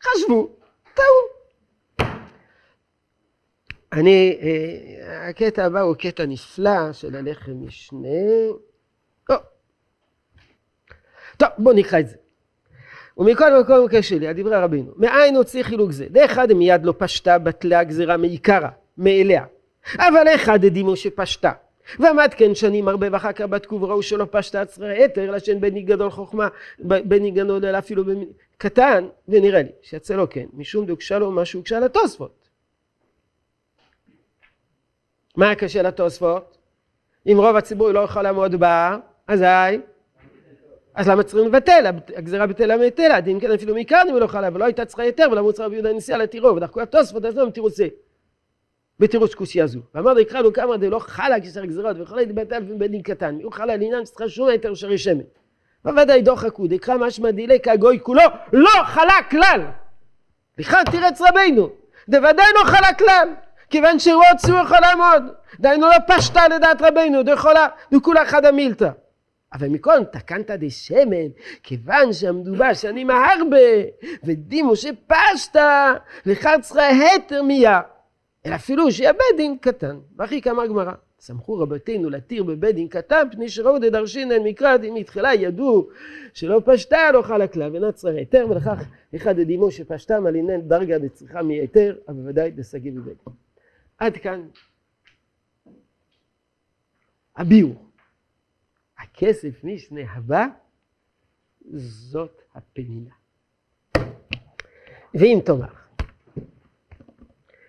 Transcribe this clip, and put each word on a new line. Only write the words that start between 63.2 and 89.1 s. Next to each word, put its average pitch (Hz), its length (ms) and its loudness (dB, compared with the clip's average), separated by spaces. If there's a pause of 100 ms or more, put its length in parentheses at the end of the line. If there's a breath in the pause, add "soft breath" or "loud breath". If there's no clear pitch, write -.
כיוון 311 280 4
שהוא 330 320 4
עוד 349 160 4
שהוא 359 120 4
יכול 349 220 4
לעמוד. 339 420 6 (380 soft breath)
דהיינו 294 260 4
לא 339 300 6
פשטה 339 320 4
לדעת 320 340 2
רבינו, 311 400 4
דכולה, 294 440 4 (260 loud breath)
דכולה 302 340 4
חדא 294 240 4
מילתא. 254 400 0 (600)
אבל 139 160 -8
מכל 240 360 2
תקנת 190 460 -12
דשמן, 175 800 -2 (340 loud breath)
כיוון 196 500 0
שהמדובר 190 600 -2
שנים 247 360 -6
הרבה, 294 460 2 (680 loud breath)
ודימו 196 520 -2
שפשטה, 294 1160 2 (320 loud breath)
לכך 202 340 0
צריכה 285 260 0
היתר 285 560 2
מיה. 247 380 4 (640)
אלא 160 80 -8
אפילו 269 380 0
שיהיה 277 200 2
בית 453 240 2
דין 294 220 -4
קטן. 143 400 -6 (200)
וכי 226 240 -8
כאמר 240 240 -4
גמרא, 196 260 -6 (280)
סמכו 123 380 -12
רבותינו 156 520 -8
להתיר 143 320 -10
בבית 175 320 -4
דין 165 140 -8
קטן, 285 420 -2
פני 226 180 -12
שראו 226 300 0
דדרשינן 226 640 -2
מקרא, 254 320 0 (120)
אם 226 60 -12
מתחילה 226 400 -4
ידעו 190 540 0 (460 loud breath)
שלא 196 300 -2
פשטה, 294 480 2
לא 247 100 4
חלה 208 260 -2
כלל, 151 240 -8
ואינה 202 200 -4
צריכה 165 260 -8
היתר, 240 320 0
ולכך - 340 -6 (320 soft breath)